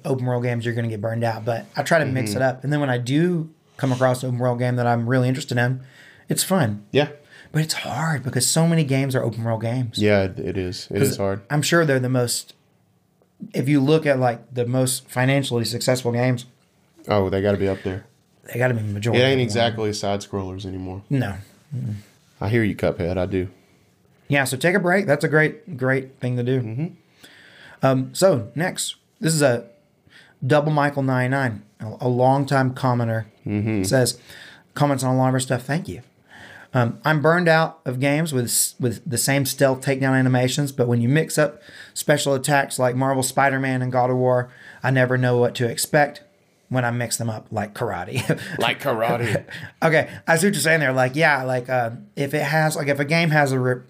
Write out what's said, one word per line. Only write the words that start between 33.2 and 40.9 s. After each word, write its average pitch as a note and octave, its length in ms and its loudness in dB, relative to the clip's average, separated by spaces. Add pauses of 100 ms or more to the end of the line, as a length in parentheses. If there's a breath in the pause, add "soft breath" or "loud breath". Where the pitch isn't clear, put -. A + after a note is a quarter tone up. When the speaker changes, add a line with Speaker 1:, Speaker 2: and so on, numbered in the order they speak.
Speaker 2:
Mm-hmm. G#2 380 0
Speaker 1:
Says, A#2+ 360 0 (540 loud breath)
comments C#3 300 0
on B2+ 100 0
a C3 40 2
lot C3 100 2
of C3 80 0
our C3 40 2
stuff. B2+ 240 -4
Thank D3 240 -4
you. F2+ 140 -12 (720 loud breath)
Um, A#2 320 0
"I'm D3+ 160 2
burned E3+ 260 2
out D#3+ 380 2
of B2+ 140 -4
games D3 340 0
with B2 120 0
s-, - 340 -2
with A#2+ 300 -2
the A#2 80 -2
same C#3 280 2
stealth C3+ 360 2
takedown C3+ 360 2
animations, C3 540 2
but A#2 160 0
when A#2+ 140 2